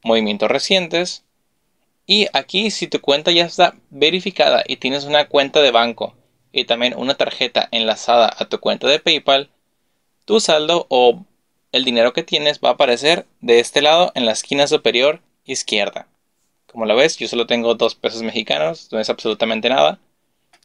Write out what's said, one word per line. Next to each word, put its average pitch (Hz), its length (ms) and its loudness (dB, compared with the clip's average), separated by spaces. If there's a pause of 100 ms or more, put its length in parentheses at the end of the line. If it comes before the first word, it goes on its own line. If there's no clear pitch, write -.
movimientos 107 480 0
recientes. 175 720 -2 (840)
Y 202 260 2
aquí, 196 400 -2
si 160 160 -8
tu - 120 -4
cuenta 147 300 0
ya 170 140 4
está 170 320 0 (140)
verificada 151 760 0
y 131 100 -8
tienes 139 280 -4
una 147 240 0
cuenta 139 340 2
de 135 80 4
banco 117 460 0 (340)
y 123 140 -4
también 120 320 -2
una 131 180 -4
tarjeta 123 560 -2
enlazada 113 680 2
a 113 100 -6
tu 107 120 -6
cuenta 107 300 -4
de 147 100 2
PayPal, 139 520 0 (760)
tu 214 160 0
saldo 160 500 0
o 123 340 4 (460)
el 131 140 -2
dinero 120 280 2
que - 120 -4
tienes 147 340 -2
va 123 120 0
a - 20 2
aparecer 139 540 0 (140)
de 120 200 4
este 131 200 -2
lado 160 360 2
en 123 100 -2
la 110 60 0
esquina 139 340 -2
superior 139 560 0 (220)
izquierda. - 640 -6 (580)
Como 113 180 -10
lo 107 120 0
ves, 156 200 2
yo 120 120 -10
solo 117 180 -4
tengo 117 300 -2
dos 113 180 0
pesos 113 280 -8
mexicanos, 143 680 -6
no 113 80 -6
es 107 100 -4
absolutamente 113 600 -4
nada, 147 320 0 (640)